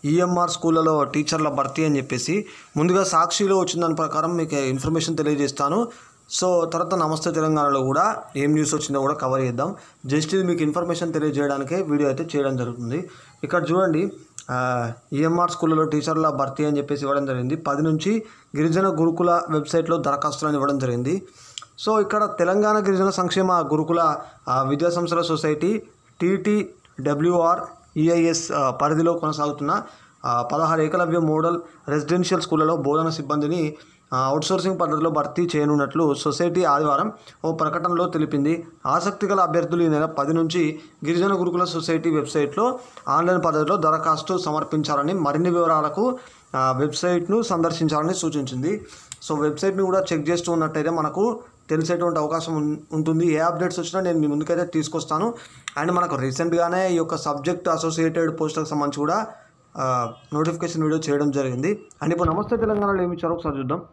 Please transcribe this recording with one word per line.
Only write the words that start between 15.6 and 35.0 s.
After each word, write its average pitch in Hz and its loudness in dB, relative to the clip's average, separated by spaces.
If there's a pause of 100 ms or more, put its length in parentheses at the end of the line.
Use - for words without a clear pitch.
టీచర్ల 156 0
భర్తీ 135 -2
అని 147 0
చెప్పేసి 143 -2
ఇవ్వడం 139 0
జరిగింది. 131 -2
పది 151 -2
నుంచి 160 0 (340)
గిరిజన 165 2
గురుకుల 170 2
వెబ్సైట్లో 160 0
దరఖాస్తులను 143 -2
ఇవ్వడం 139 0
జరిగింది. 127 -2 (640)
So, 214 4
ఇక్కడ 208 0
తెలంగాణ 208 2
గిరిజన 196 2
సంక్షేమ 185 0
గురుకుల, 156 2 (340)
ఆ, 127 2
విద్యా 143 0
సంస్థల 170 0
సొసైటీ 160 0 (400)
టీటీడబ్ల్యూఆర్ 175 0 (380)
ఈఐఎస్, 165 2
ఆ, 143 2
పరిధిలో 156 2
కొనసాగుతున్న, 151 -2 (420)
ఆ, 120 0
పదహారు 156 0
ఏకలవ్య 170 0
మోడల్ 160 2 (280)
రెసిడెన్షియల్ 165 0
స్కూళ్ళలో 156 0
బోధన 151 0
సిబ్బందిని, 151 -2 (380)
ఆ, 127 -2
అవుట్సోర్సింగ్ 160 0
పద్ధతిలో 156 0